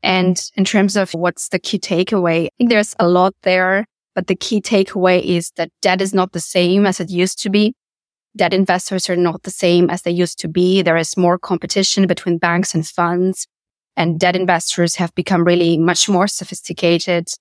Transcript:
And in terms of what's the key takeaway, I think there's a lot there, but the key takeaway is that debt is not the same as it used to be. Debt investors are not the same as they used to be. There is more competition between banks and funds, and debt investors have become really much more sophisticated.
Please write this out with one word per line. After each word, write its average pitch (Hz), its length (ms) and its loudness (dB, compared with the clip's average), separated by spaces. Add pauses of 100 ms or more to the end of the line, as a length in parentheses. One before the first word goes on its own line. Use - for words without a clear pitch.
And 185 400 2 (140)
in 190 100 0
terms 196 300 0
of 196 180 -2
what's 170 360 -4
the 185 100 -4
key - 200 -6
takeaway, 175 640 0
I - 120 -6
think 240 120 2
there's 214 280 0
a 180 100 2
lot 180 360 4
there, 185 420 2 (300)
but 180 120 -6
the 185 80 0
key - 260 -4
takeaway 185 600 2
is 175 360 -2
that 160 120 -4 (120)
debt 185 200 2
is 190 120 -4
not 185 180 0
the 175 80 -6
same 185 480 2
as 185 120 0
it 170 100 -6
used 185 340 -2
to 208 60 -4
be. 208 260 2 (600)
Debt 180 180 0
investors 185 560 0
are 180 60 0
not 175 280 0
the 190 80 -10
same 175 400 2
as 175 120 -6
they 175 80 -2
used 175 280 -2
to - 80 -8
be. 180 340 2
There 165 160 2
is 165 200 -4
more 180 200 2
competition 190 680 -2
between 170 320 -2
banks 175 340 0
and 160 140 -2
funds, 180 600 -2 (480)
and 165 240 -2
debt 180 160 2
investors 180 600 0
have 175 180 -4
become 175 300 0
really 170 340 2
much 170 320 0
more 196 180 2
sophisticated. 170 1000 -2 (140)